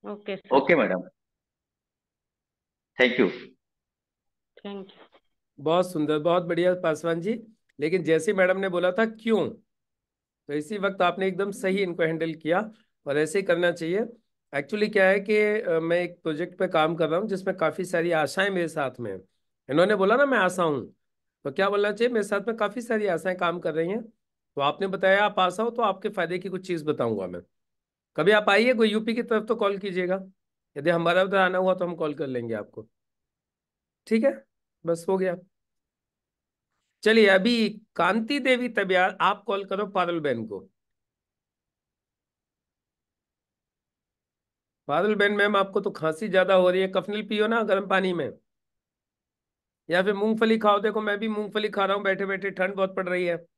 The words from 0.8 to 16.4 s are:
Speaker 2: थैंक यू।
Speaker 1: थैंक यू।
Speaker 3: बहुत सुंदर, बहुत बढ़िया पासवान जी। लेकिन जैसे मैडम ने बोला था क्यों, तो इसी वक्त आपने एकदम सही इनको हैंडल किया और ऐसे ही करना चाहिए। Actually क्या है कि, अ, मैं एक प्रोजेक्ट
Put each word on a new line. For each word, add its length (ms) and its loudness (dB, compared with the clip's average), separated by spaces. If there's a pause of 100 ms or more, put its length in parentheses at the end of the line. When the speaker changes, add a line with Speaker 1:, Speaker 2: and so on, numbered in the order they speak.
Speaker 2:
थैंक 220 2
यू। 80 4 (1300)
Speaker 1:
थैंक 320 -14
यू। 300 -20 (400)
Speaker 3:
बहुत 340 0
सुंदर, 260 0
बहुत 240 2
बढ़िया 320 0
पासवान 460 -2
जी। 140 -4 (460)
लेकिन 220 0
जैसे 300 2
मैडम 260 2
ने 100 -2
बोला 240 0
था 140 2
क्यों, 420 -2
तो 1040 -18
इसी 260 -6
वक्त 240 -2
आपने 260 2
एकदम 220 -4
सही 320 -2
इनको 200 -2
हैंडल 320 -2
किया 260 0 (460)
और 120 0
ऐसे 200 0
ही 40 -2
करना 300 2
चाहिए। 280 -4 (520)
Actually 400 -2
क्या 160 6
है 120 4
कि, 160 0 (240)
अ, 200 0
मैं 160 0
एक 260 -2
प्रोजेक्ट 360 -6